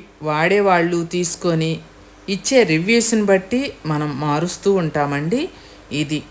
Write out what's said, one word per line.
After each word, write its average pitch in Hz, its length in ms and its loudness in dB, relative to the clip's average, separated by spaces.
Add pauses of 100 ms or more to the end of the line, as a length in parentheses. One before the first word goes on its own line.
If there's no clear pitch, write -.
(280)
వాడేవాళ్ళు 175 680 2 (180)
తీసుకొని 165 560 0 (640)
ఇచ్చే 254 220 2 (140)
రివ్యూస్ని 220 600 2
బట్టి 190 280 0 (320)
మనం 151 180 -2 (160)
మారుస్తూ 165 460 0 (100)
ఉంటామండి. 151 600 -2 (580)
ఇది 147 200 -4 (100)